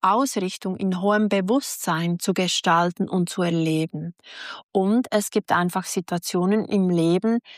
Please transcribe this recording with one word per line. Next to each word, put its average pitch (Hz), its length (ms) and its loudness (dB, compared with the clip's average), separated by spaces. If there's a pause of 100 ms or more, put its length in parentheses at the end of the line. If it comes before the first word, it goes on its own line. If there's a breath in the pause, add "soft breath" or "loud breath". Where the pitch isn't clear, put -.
Ausrichtung, 190 760 0
in 185 240 -2
hohem 208 280 2
Bewusstsein 185 920 0
zu - 160 -2
gestalten 175 760 2
und 180 200 0
zu - 140 -4
erleben. 160 720 -2 (580 loud breath)
Und 208 380 2
es 208 200 0
gibt - 220 -2
einfach 180 320 0
Situationen 180 800 -2
im 190 260 2
Leben, 180 480 2 (200 loud breath)